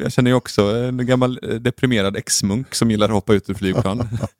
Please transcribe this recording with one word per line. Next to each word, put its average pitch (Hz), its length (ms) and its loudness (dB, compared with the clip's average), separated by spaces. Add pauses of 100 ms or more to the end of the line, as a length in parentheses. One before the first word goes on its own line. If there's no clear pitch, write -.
jag 110 120 -4
känner 123 180 2
ju 127 40 4
också - 260 0 (160)
en 127 280 -4
gammal, 127 380 2
eh, - 120 -6
deprimerad 113 600 0
ex-munk 107 580 -2
som 117 160 2
gillar 104 160 2
att 107 60 -2
hoppa 104 200 2
ut 98 160 0
ur 98 40 -4
flygplan. 98 540 -2 (320)